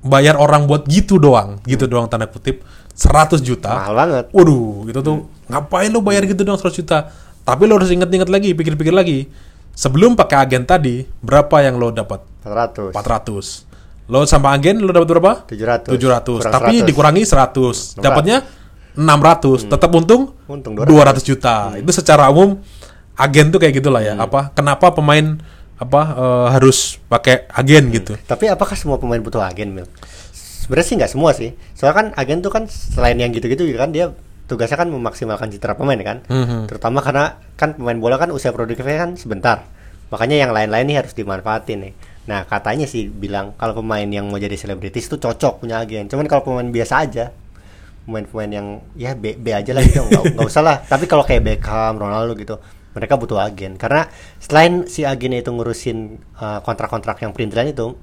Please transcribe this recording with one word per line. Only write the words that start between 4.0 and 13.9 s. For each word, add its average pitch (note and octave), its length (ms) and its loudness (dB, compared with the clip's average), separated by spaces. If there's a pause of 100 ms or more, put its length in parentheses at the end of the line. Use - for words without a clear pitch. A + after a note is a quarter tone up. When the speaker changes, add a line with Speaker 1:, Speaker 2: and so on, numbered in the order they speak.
Speaker 1:
Waduh, A#2+ 560 4
itu A2+ 140 -6
tuh D3+ 180 -2
Speaker 2:
Hmm. - 320 -16
Speaker 1:
ngapain D3 380 -2
lo A3+ 120 2
bayar G3+ 220 2
Speaker 2:
Hmm. G3 80 0
Speaker 1:
gitu G3+ 140 0
doang G3 120 0
seratus F#3+ 220 -4
juta? D#3 300 -2 (340)
Tapi C3+ 220 2
lo G#3+ 120 6
harus F#3 140 2
inget-inget F3+ 380 0
lagi, G3 240 0
pikir-pikir D#3 400 -2
lagi. E3 360 0 (440)
Sebelum E3+ 420 2
pakai D3+ 260 2
agen C3 240 2
tadi, C3+ 380 0 (160)
berapa D3 420 4
yang C3 160 2
lo A#2+ 140 0
dapat? G#2+ 320 -8 (180)
Speaker 2:
Empat G#2 140 -12
ratus. A2 380 -4
Speaker 1:
Empat G#2 180 -6
ratus. G#2+ 360 -4 (600)